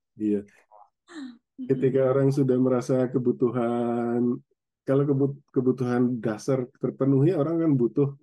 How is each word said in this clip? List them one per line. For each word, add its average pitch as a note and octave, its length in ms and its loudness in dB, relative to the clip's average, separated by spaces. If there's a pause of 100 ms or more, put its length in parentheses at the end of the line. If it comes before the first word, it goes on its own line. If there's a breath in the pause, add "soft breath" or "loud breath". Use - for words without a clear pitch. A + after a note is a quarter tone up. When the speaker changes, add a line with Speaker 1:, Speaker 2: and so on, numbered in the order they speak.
(180)
Speaker 1:
Iya. G#2 240 -2
Speaker 2:
Mm-mm. - 1300 -18
Speaker 1:
Ketika C3 400 0
orang C3+ 240 2
sudah C3 240 0
merasa B2+ 500 0
kebutuhan, A#2+ 1300 -2 (460)
kalau C#3 160 2
kebut-, C#3 360 0 (120)
kebutuhan B2 720 0
dasar A2+ 400 -2 (160)
terpenuhi, C3+ 560 2
orang D#3+ 240 0
kan E3 160 2
butuh C3 480 0